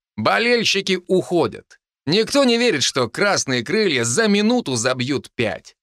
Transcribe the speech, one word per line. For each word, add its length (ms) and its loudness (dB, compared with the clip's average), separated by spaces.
Болельщики 920 0
уходят. 720 -2
Никто 380 2
не 140 4
верит, 260 0
что 260 -2
красные 540 -2
крылья 400 0
за 240 0
минуту 480 2
забьют 600 -2
пять. 480 -6